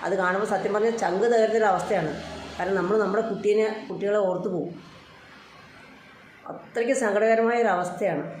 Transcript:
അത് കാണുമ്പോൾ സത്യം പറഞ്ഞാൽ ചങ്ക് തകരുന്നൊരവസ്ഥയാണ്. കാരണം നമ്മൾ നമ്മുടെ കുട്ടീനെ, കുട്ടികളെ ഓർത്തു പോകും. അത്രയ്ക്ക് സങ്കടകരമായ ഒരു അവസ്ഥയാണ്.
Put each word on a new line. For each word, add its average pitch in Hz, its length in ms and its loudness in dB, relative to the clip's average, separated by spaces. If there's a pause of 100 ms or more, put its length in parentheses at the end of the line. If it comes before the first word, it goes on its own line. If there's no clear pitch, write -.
അത് 180 140 0
കാണുമ്പോൾ 190 300 0
സത്യം 208 260 -2
പറഞ്ഞാൽ 226 240 0
ചങ്ക് 190 280 0
തകരുന്നൊരവസ്ഥയാണ്. 214 960 2 (380)
കാരണം 185 160 -2
നമ്മൾ 185 220 0
നമ്മുടെ 208 240 0
കുട്ടീനെ, 208 680 0
കുട്ടികളെ 196 280 -2
ഓർത്തു 190 320 0
പോകും. 170 440 -8 (1500)
അത്രയ്ക്ക് 240 460 -2
സങ്കടകരമായ 226 680 4
ഒരു 226 60 4
അവസ്ഥയാണ്. 180 720 -2